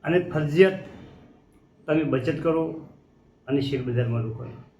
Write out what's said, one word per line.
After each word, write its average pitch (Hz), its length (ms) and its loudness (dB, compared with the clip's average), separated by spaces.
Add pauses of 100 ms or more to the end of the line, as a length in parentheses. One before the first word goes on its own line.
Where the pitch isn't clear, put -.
અને 170 220 2
ફરજિયાત 165 520 4 (1080)
તમે 156 180 2
બચત 131 360 0
કરો 160 220 2 (840)
અને 139 140 2
શેરબજારમાં 123 640 -2
રોકાણ 117 280 -10
કરો - 100 -18 (160)